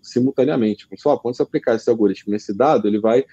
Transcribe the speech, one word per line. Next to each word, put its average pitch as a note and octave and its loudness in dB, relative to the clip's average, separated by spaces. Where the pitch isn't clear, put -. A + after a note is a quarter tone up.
simultaneamente. B2 -2
Pessoal, C3 -2
quando A#2+ -6
você - -2
aplicar C3 -2
esse - -4
algoritmo G#2 0
nesse G#2 -8
dado, B2 2
ele G#2 0
vai A2+ 2